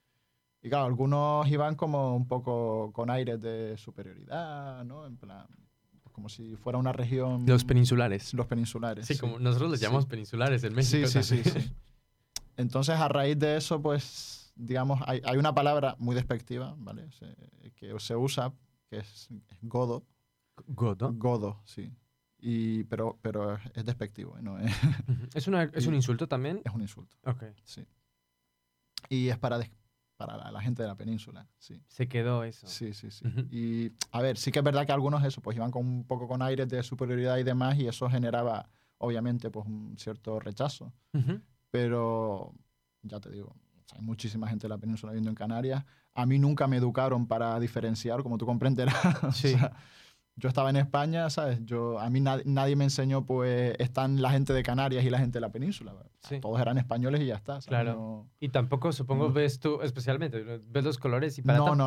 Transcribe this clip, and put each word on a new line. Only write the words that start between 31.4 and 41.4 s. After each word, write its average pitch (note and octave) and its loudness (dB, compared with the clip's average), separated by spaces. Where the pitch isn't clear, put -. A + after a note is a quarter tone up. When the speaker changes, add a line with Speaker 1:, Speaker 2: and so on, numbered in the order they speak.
Speaker 1:
sí. - -20
Speaker 2:
Se B2 -4
quedó A#2+ 0
eso. A#2 -12
Speaker 1:
Sí, G#2+ -8
sí, G#2 -14
sí. - -8
Speaker 2:
Ujú. B2 -2
Speaker 1:
Y, A#2 -2
a A#2+ -2
ver, B2+ 0
sí C3 -4
que D3 2
es C#3 4
verdad C#3+ 2
que C#3+ 0
algunos C#3+ 2
eso, C#3 -2
pues, A2 -6
iban A#2 -2
con B2 -2
un B2+ -2
poco B2 -4
con B2+ -2
aires C3 0
de B2+ -2
superioridad B2 0
y B2+ 2
demás, B2+ 2
y C3+ 2
eso B2 -2
generaba, A#2+ 0
obviamente, A#2+ -2
pues, G#2+ -8
un G#2+ -10
cierto A2 -6
rechazo. B2 -6
Speaker 2:
Ujú. D3+ 0